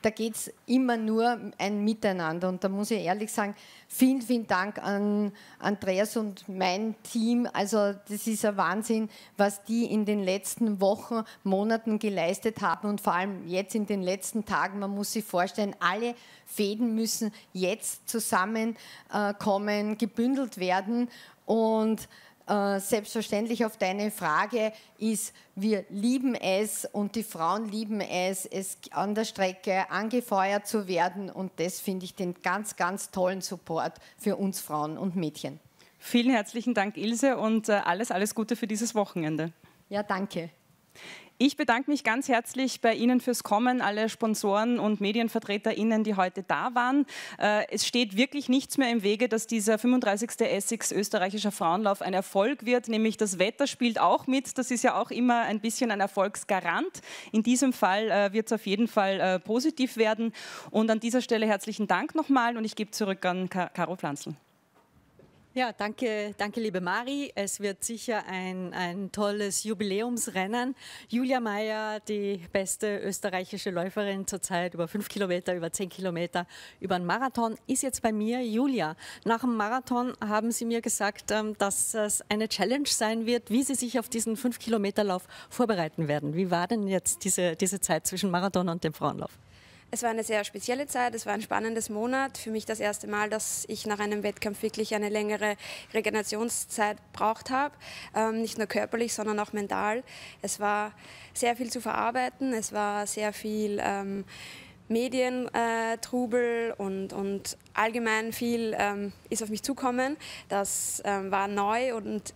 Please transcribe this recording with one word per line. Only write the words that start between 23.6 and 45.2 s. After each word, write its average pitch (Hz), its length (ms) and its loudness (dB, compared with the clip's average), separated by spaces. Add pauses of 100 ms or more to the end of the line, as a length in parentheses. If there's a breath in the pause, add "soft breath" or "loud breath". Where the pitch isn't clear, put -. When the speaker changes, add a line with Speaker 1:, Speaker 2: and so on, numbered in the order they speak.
Speaker 1:
auf 214 140 -2
deine 202 340 0
Frage 208 640 2 (240 loud breath)
ist, 214 360 -2 (220 loud breath)
wir 202 320 0
lieben 247 480 0
es 196 480 0
und 202 320 -4
die 220 80 -2
Frauen 190 480 -2
lieben 214 300 -4
es, 185 440 -2
es - 320 -6 (140)
an 190 240 -2
der 220 80 0
Strecke 185 680 -2
angefeuert 208 800 0
zu 208 220 -2
werden. 180 400 0
Und 185 260 -8
das 180 240 -2
finde 190 240 -4
ich 185 120 -12
den 175 260 -2
ganz, 196 340 -2
ganz 185 360 -2
tollen 185 280 0
Support 165 540 -4 (240 loud breath)
für 202 180 0
uns 190 240 -2
Frauen 151 380 -2
und 180 180 -2
Mädchen. 151 460 -4 (380 soft breath)
Speaker 2:
Vielen 240 320 4
herzlichen 226 420 0
Dank, 208 240 2
Ilse, 233 400 2
und, 220 320 2
äh, 202 160 6
alles, 190 260 0
alles 196 240 0
Gute 226 220 -2
für 233 100 -4
dieses 214 260 -2
Wochenende. 165 600 0 (340 soft breath)
Speaker 1:
Ja, 208 160 -4
danke. 185 460 -4 (920 loud breath)
Speaker 2:
Ich 277 180 4
bedanke 262 320 2
mich 294 140 0
ganz 240 260 0
herzlich 247 500 0
bei 226 140 6
Ihnen 247 260 4
fürs 240 240 0
Kommen, 247 380 2
alle 208 260 2
Sponsoren 214 680 2
und 202 240 0
MedienvertreterInnen, 220 1000 0